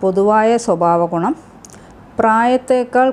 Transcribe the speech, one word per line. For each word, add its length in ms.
പൊതുവായ 480
സ്വഭാവ 360
ഗുണം 240
പ്രായത്തേക്കാൾ 920